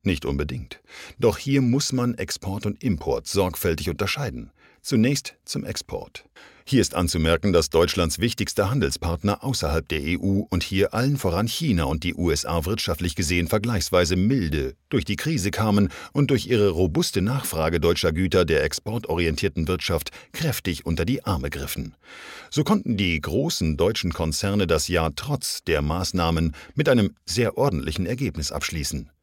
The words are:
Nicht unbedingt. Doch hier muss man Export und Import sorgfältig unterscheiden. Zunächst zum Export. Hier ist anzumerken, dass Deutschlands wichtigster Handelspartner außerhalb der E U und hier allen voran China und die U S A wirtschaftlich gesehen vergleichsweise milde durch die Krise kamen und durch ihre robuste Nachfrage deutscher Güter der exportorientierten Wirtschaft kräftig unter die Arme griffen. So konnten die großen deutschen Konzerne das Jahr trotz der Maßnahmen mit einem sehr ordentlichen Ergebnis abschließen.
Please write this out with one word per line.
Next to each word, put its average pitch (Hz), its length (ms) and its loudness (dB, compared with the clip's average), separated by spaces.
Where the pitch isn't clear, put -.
Nicht 90 220 0
unbedingt. 69 560 -4
Doch 113 180 2
hier 139 240 2
muss 131 320 2
man 120 220 0
Export 98 500 -6
und - 180 -4
Import 76 440 -2
sorgfältig 87 640 0
unterscheiden. 98 600 -6
Zunächst 131 640 0
zum - 180 -8
Export. - 640 -10
Hier 127 160 4
ist - 140 0
anzumerken, 85 580 2
dass 82 160 4
Deutschlands 85 500 2
wichtigster 107 520 0
Handelspartner 85 760 -2
außerhalb 80 420 -2
der 80 140 -2
E 80 160 -2
U 98 320 0
und 92 140 0
hier 95 320 0
allen 135 240 0
voran 95 280 0
China 113 380 0
und 73 180 -2
die 87 120 -2
U 87 160 0
S - 160 0
A 80 180 0
wirtschaftlich 87 500 -2
gesehen 87 320 0
vergleichsweise 90 720 2
milde 82 580 0
durch 101 160 0
die 104 120 -2
Krise 107 340 -2
kamen 101 400 4
und 143 160 4
durch 131 160 2
ihre 104 240 4
robuste 92 500 2
Nachfrage 85 580 0
deutscher 85 340 4
Güter 90 340 4
der 76 180 2
exportorientierten 85 1040 -2
Wirtschaft 87 440 -2
kräftig 113 540 -4
unter 80 180 0
die 127 220 -2
Arme 71 240 -2
griffen. - 440 -8
So 151 160 0
konnten 185 320 0
die 87 240 2
großen 82 560 0
deutschen 90 380 0
Konzerne 95 520 0
das 78 220 2
Jahr 80 260 2
trotz - 500 -6
der 76 180 2
Maßnahmen 82 760 0
mit 147 140 0
einem 117 260 4
sehr - 320 0
ordentlichen 82 480 0
Ergebnis 107 440 -4
abschließen. 71 600 -6